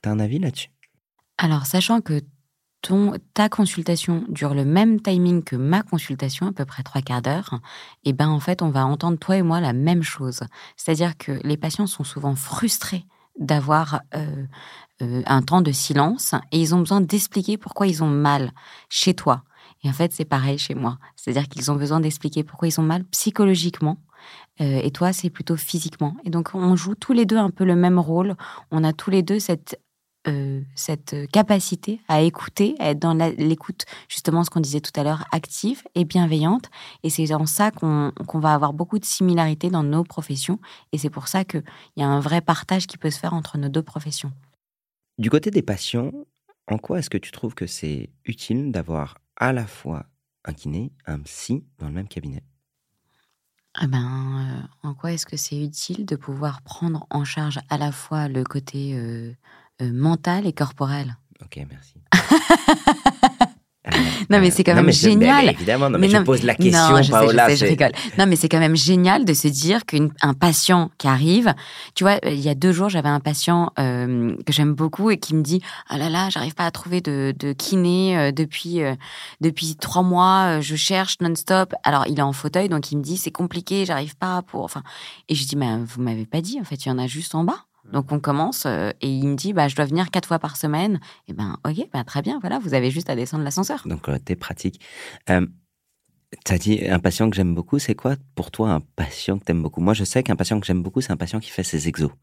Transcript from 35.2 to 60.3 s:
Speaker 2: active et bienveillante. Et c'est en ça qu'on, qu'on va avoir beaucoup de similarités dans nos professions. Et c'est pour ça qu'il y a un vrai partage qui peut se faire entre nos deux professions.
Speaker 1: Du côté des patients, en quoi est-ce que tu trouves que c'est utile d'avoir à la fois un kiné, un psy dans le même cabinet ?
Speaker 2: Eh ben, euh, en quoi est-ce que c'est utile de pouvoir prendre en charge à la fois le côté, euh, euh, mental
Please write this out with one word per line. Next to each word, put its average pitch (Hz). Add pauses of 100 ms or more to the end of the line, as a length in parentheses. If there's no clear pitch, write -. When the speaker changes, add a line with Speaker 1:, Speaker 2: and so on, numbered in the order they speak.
Speaker 2:
active 196 (140)
et 175
bienveillante. 165 (360)
Et 160
c'est 156
en 151
ça 208
qu'on, 147 (160)
qu'on 160
va 151
avoir 147
beaucoup 175
de -
similarités 170
dans 165
nos 151
professions. 156 (320)
Et 156
c'est 147
pour 139
ça 185
qu'il 156 (320)
y 143
a 139
un 143
vrai 151
partage 175
qui -
peut 156
se -
faire 170
entre 156
nos 143
deux 151
professions. 147 (880)
Speaker 1:
Du 113
côté 156
des 196
patients, 120 (580)
en 107
quoi -
est-ce -
que 101
tu -
trouves -
que 90
c'est 73 (140)
utile 127
d'avoir 80 (180)
à 127
la 120
fois 76 (380)
un 76
kiné, 78 (140)
un 76
psy - (140)
dans 78
le 73
même 95
cabinet ? 73 (1400)
Speaker 2:
Eh 156
ben, 131 (160)
euh, 156
en 139
quoi 170
est-ce 160
que 151
c'est 147
utile 180
de 165
pouvoir 139
prendre 160
en 143
charge 147 (100)
à 151
la 147
fois 151
le 131
côté, 139
euh, 117 (480)
euh, 123
mental 165